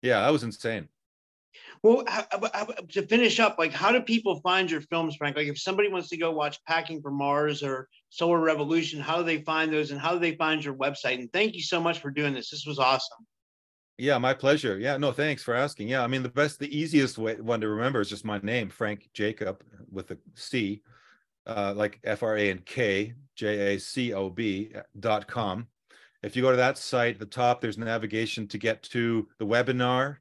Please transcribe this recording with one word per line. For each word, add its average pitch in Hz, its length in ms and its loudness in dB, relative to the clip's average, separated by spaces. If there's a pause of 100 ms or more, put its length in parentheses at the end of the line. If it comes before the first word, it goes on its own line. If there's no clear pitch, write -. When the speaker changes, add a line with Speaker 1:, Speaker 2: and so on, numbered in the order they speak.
Speaker 1:
Yeah, 120 180 4
that 131 120 4
was 147 100 2
insane. 113 460 -6 (920)
Speaker 2:
Well, 240 240 8
I, 175 240 -2
I, 214 220 -2
I, 208 140 -4 (240)
to - 160 -2
finish 233 340 4
up, 208 180 4
like, 160 140 2
how 180 200 2
do 247 100 6
people 220 380 0
find 185 300 2
your 156 120 -2
films, 160 340 -2
Frank? 143 200 -2
Like, 147 100 0
if 147 120 -6
somebody 196 300 0
wants 180 220 -4
to 165 80 -8
go 165 120 0
watch 147 360 -4
Packing 160 340 -2
for 143 120 -8
Mars 143 500 0
or 131 260 -4 (220)
Solar 170 300 2
Revolution, 156 600 0
how 156 180 -2
do 175 40 0
they 165 200 0
find 156 300 0
those, 151 180 0
and 139 100 -6
how 160 120 0
do 180 60 0
they 170 160 0
find 156 280 0
your 143 120 -6
website? 139 400 -2
And 123 180 -8
thank 202 220 2
you 175 80 -8
so 170 180 0
much 165 200 0
for 143 100 -6
doing 143 240 0
this. 123 160 -6
This 147 160 -10
was 147 120 -6
awesome. 131 480 2 (760)
Speaker 1:
Yeah, 135 180 4
my 135 140 2
pleasure. 131 460 2
Yeah, 135 180 -2
no, 143 140 2
thanks 143 320 -2
for 120 120 -2
asking. 131 340 -2
Yeah, 127 160 0
I - 20 -2
mean, 131 160 0
the 127 60 -4
best, 147 320 0
the 143 120 -6
easiest 147 460 2
way, 110 160 -2
one 110 280 -2
to 107 60 0
remember 117 320 0
is 101 80 0
just 101 160 -10
my 107 200 -2
name, 113 260 -2
Frank 104 420 -6
Jacob 104 520 -4 (260)
with 95 220 -10
a 85 60 -12 (180)
C, 104 460 -4 (680)
uh, 101 260 -2
like 104 300 0
F 107 180 -2
R 107 140 0
A 104 120 2
N 92 160 -2
K 107 500 0 (200)
J 104 400 0
A 98 60 -4
C 123 320 -4
O 95 180 -4
B 104 420 -4 (280)
dot 107 260 0
com. 110 400 -4 (560)
If 104 140 -6
you 127 60 2
go 131 100 6
to 127 60 6
that 127 200 4
site, 120 360 0
at 98 40 -14
the 107 80 -10
top, 123 340 2
there's 107 160 -4
navigation 113 680 -4
to 104 120 -10
get 110 260 -2
to 117 420 0 (140)
the 110 60 -4
webinar 127 760 2